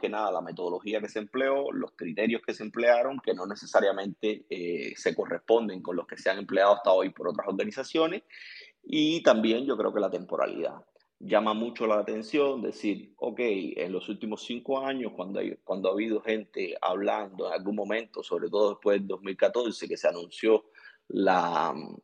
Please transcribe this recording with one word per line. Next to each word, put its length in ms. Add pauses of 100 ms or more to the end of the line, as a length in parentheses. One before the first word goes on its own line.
que 80
nada 220
la 100
metodología 580
que 100
se 100
empleó, 520
los 200
criterios 540
que 100
se 80
emplearon, 600
que 120
no 100
necesariamente, 1040
eh, 460
se 200
corresponden 680
con 120
los 120
que 100
se 140
han 80
empleado 340
hasta 180
hoy 200
por 160
otras 200
organizaciones, 760 (600)
y 380
también 440
yo 120
creo 160
que 60
la 120
temporalidad. 720 (340)
Llama 360
mucho 340
la 100
atención 640
decir, 560
ok, 220
en 540
los 160
últimos 340
cinco 420
años, 300
cuando 240
hay, 240
cuando 260
ha 40
habido 280
gente 600
hablando 680
en 60
algún 240
momento, 440
sobre 280
todo 220
después 280
del 80
dos 140
mil 160
catorce, 500
que 80
se 140
anunció 560 (420)
la, 640 (300)